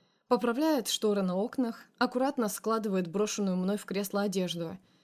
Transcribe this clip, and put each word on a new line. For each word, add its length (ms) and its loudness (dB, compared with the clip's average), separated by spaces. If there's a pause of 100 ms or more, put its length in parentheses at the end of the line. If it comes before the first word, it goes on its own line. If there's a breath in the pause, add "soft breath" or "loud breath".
(320 soft breath)
Поправляет 560 2
шторы 360 0
на 120 0
окнах, 640 -2
аккуратно 500 0
складывает 640 0
брошенную 480 0
мной 180 0
в 80 -6
кресло 380 -2
одежду – 560 -2 (260 soft breath)